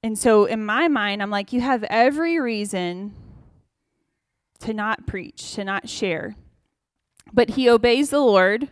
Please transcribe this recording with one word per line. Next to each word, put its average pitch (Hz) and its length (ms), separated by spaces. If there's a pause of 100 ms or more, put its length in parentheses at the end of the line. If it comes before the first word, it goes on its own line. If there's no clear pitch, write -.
And 220 140
so 214 280
in 220 200
my 233 220
mind, 208 360
I'm 202 80
like, 202 220
"You 247 100
have 254 220
every 294 540
reason 202 760 (1500)
to 220 120
not 214 340
preach, - 480
to 202 100
not 196 240
share." 190 480 (960)
But 226 180
he 254 180
obeys 240 420
the 285 100
Lord. 214 520